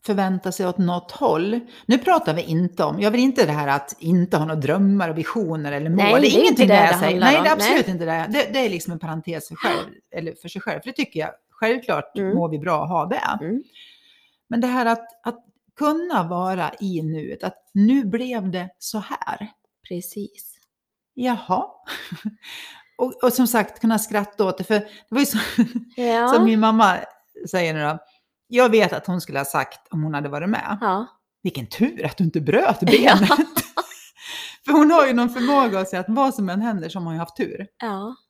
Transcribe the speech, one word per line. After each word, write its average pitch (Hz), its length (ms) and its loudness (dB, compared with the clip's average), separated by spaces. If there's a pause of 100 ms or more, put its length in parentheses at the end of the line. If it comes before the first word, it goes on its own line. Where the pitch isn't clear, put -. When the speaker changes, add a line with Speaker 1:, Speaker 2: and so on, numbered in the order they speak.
(120)
Speaker 1:
förvänta 190 400 -2
sig 185 140 -4
åt 180 120 -2
något 175 340 -2
håll. 202 480 0 (260)
Nu 240 120 4
pratar 311 360 2
vi 170 80 -4
inte 170 420 0
om, 147 160 -2
jag 208 100 4
vill 240 100 2
inte 254 260 4
det 151 60 0
här 147 160 -2
att 139 300 -2
inte 180 380 2
ha 156 80 2
några 156 160 -4
drömmar 190 480 2
och 160 100 -4
visioner 160 540 -4
eller 147 180 -4
mål. 180 80 2
Speaker 2:
Nej, 202 140 4
Speaker 1:
Det 240 60 6
är - 20 6
Speaker 2:
det 294 60 6
är - 20 6
inte - 120 6
Speaker 1:
ingenting 247 280 6
Speaker 2:
det 208 60 8
Speaker 1:
där 202 100 8
jag 170 100 4
Speaker 2:
det 180 40 0
Speaker 1:
säger. 160 120 2 (100)
Speaker 2:
handlar 196 100 4
Speaker 1:
Nej, 302 80 6
Speaker 2:
om. 359 60 2
Speaker 1:
det 311 60 4
är - 20 4
absolut 247 340 2
Speaker 2:
Nej. 190 80 -4
Speaker 1:
inte 170 100 -4
det. 160 260 -2
Det, 277 220 -2
det 269 140 -2
är - 40 0
liksom 170 220 -8
en 165 60 -10
parentes 160 540 -10
i - 40 -16
själv, - 400 -4
Speaker 2:
<gasps> - 200 -20
Speaker 1:
eller 165 180 -8
för - 140 -18
sig 185 120 -12
själv. 156 200 -8
För - 60 -14
det 262 100 -10
tycker 240 240 -6
jag, 160 100 -6 (200)
självklart 226 680 -4
Speaker 2:
Mm. 196 180 -2
Speaker 1:
mår 170 120 0
vi 156 100 -4
bra 160 260 -2
att 151 60 -8
ha 165 160 -2
det. - 380 -4
Speaker 2:
Mm. 226 180 -4 (840)
Speaker 1:
Men 233 120 -2
det 247 60 0
här 247 200 0
att, 233 200 0 (200)
att 240 180 -10 (320)
kunna 302 520 0
vara 180 420 -2 (100)
i 180 220 -4
nuet, 156 420 -6
att - 300 -12
nu 233 300 4
blev 226 460 -4
det 180 280 -8
så - 200 -10
här. - 500 -10 (400)
Speaker 2:
Precis. - 680 -12 (560)
Speaker 1:
Jaha. 240 560 -4
<laughs> - 1300 -16
Och, 254 260 -4
och 247 80 4
som 247 140 2
sagt, 226 340 -2
kunna 226 180 2
skratta 208 460 -4
åt 185 140 -2
det. 185 60 -8
För 220 100 0
det 208 140 -2 (200)
var 240 120 0
ju 277 60 4
så, 220 120 -2 (300)
<laughs> - 280 -10
Speaker 2:
Ja. 240 320 2
Speaker 1:
som 233 160 6
min 226 160 4
mamma 220 360 4 (540)
säger 170 240 0
nu 156 60 -4
då. 151 180 -2 (520)
Jag 240 200 6
vet 208 220 4
att - 140 -8
hon 180 140 -2
skulle 139 180 -8
ha 139 60 -2
sagt - 480 -6
om 156 100 -4
hon 156 120 -4
hade 143 140 -6
varit 147 200 -6
med. 208 320 -4
Speaker 2:
Ja. 208 260 -2 (360)
Speaker 1:
"Vilken 139 240 -6
tur - 400 -2
att - 100 -6
du 190 80 0
inte 165 160 -2
bröt 202 400 0
Speaker 2:
<laughs> - 0 -
Ja. 175 60 0
Speaker 1:
benet." - 420 6
<laughs> - 1400 -4
För 285 80 0
hon 302 180 8
har 320 160 8
ju 254 60 2
någon 240 180 2
förmåga 247 500 2
att 190 80 -4
säga 185 120 -4
att 185 80 -6
vad 269 260 0
som 202 140 -2
än 185 120 -2
händer 202 280 -4
så 185 100 -10
har 175 60 -6
man 165 100 -6
ju 160 60 -4
haft 170 160 -10
tur. 202 300 -8 (120)
Speaker 2:
Ja. 214 380 -8 (140)